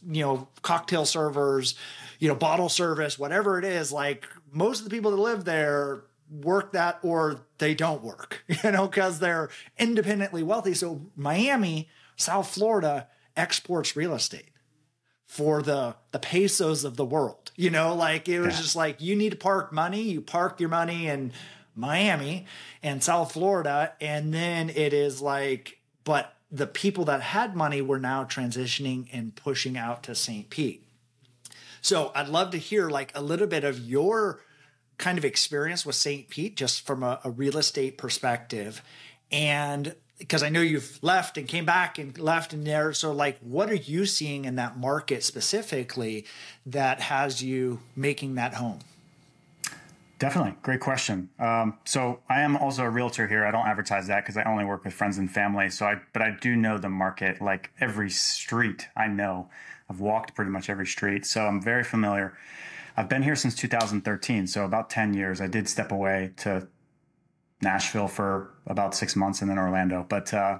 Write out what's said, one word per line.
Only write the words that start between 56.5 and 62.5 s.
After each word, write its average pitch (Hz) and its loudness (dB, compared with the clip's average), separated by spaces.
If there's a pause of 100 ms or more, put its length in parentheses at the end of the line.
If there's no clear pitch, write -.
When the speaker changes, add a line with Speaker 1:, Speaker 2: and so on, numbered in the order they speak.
Speaker 2:
know 110 4
the 98 -4
market, 95 0
like, 98 -2 (100)
every 104 -2
street - 0
I 110 0
know. 98 -2 (400)
I've 92 -10
walked 107 -2
pretty 98 -2
much 95 -4
every 95 -4
street. 101 0
So 110 0
I'm 101 0
very 120 2
familiar. 101 0 (580)